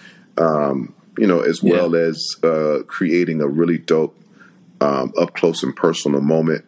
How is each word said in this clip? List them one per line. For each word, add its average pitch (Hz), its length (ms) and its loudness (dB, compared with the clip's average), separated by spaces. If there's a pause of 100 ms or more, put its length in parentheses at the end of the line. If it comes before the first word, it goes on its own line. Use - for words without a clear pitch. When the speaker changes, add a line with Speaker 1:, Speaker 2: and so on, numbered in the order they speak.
(380)
Speaker 1:
um, 73 560 0 (240)
you 110 80 0
know, 90 140 4
as - 240 -2
Speaker 2:
Yeah. - 100 4
Speaker 1:
well 87 220 2
as, 82 480 -2
uh, 78 440 0
creating 82 540 -2
a 73 60 0
really 82 300 0
dope, 80 360 0 (680)
um, 69 360 -2
up 87 180 0
close 82 280 -2
and 67 100 -4
personal 76 460 0
moment 80 480 0